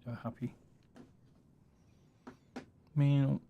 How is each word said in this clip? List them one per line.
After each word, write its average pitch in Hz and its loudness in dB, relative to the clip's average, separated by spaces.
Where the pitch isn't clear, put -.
You're 120 -8
happy. - -8
Meow. 143 4